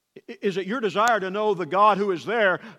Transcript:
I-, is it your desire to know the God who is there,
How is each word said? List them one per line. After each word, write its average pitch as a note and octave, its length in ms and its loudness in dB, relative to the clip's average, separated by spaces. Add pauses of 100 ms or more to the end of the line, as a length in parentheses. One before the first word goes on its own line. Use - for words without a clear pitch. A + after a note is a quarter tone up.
(180)
I-, - 240 -18
is F#3+ 160 -2
it F#3+ 100 -6
your A#3+ 120 -4
desire G#3+ 400 2
to F#3 100 -6
know G#3 240 -2
the F3+ 120 -4
God G3 320 4
who G3+ 140 -2
is C#3+ 140 -6
there, G3 340 0 (200)